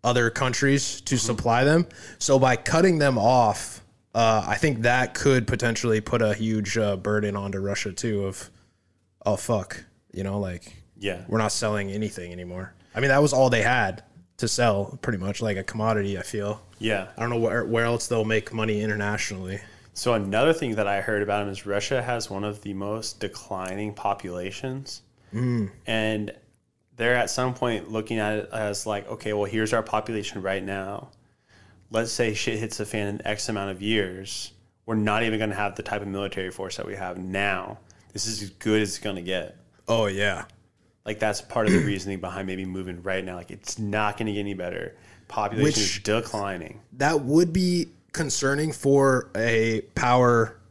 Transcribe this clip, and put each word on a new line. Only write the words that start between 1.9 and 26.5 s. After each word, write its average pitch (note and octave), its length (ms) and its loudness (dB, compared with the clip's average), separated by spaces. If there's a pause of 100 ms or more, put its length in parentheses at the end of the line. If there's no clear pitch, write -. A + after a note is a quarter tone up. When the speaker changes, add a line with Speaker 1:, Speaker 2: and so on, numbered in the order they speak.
Speaker 1:
So C3+ 180 6
by B2+ 180 6
cutting E3 440 4
them C#3 180 4
off, A2+ 640 4 (320)
uh, A2+ 340 4
I G#2+ 80 0
think C3 280 0
that B2 320 2
could B2+ 320 4
potentially A#2 540 0
put A#2 200 0
a G#2+ 120 4
huge, G#2+ 440 0
uh, G2+ 200 2
burden G#2 380 0
onto G2 240 -4
Russia G2 320 -4
too G2+ 340 -2
of, - 240 -8 (760)
"Oh, G#2 120 2
fuck," - 460 -4 (280)
you F#2 120 -6
know, G2 160 -2
like, F2 340 -6 (260)
Speaker 2:
Yeah. F#2 280 -4
Speaker 1:
"We're A2 120 0
not G#2+ 120 2
selling G#2 400 -2
anything G2 400 -6
anymore." F2+ 420 -10 (220)
I A#2 40 -2
mean, C#3 100 2
that C#3 120 6
was C#3+ 120 4
all B2+ 160 6
they A#2 120 4
had G#2+ 420 2 (340)
to A#2 100 -2
sell, G#2+ 540 2
pretty A2 180 -2
much, G2 220 -4
like, G#2 160 -2
a G2 60 -6
commodity, G#2+ 540 0
I F2+ 40 -8
feel. G#2 400 -6 (180)
Speaker 2:
Yeah. G2+ 280 0 (100)
Speaker 1:
I - 40 -6
don't A#2 100 -2
know A#2+ 80 0
where, A2+ 260 2
where A#2 200 2
else A#2 220 0
they'll A2+ 180 2
make A2 280 0
money A2 280 0
internationally. G2+ 760 -4 (340)
Speaker 2:
So B2 200 0
another A2 400 4
thing C3 220 -2
that G#2 120 0
I G2+ 140 0
heard G#2 220 0
about G#2 200 0
him G2+ 60 -4
is G2 160 -10
Russia G#2 380 -2
has A#2+ 260 -4
one G2 140 -6
of G#2 180 -6
the G2+ 120 -8
most G#2 460 -6
declining G2 720 -8
populations. G2+ 1080 -6 (320)
Speaker 1:
Mm. A#2 380 0 (160)
Speaker 2:
And A2 440 0 (680)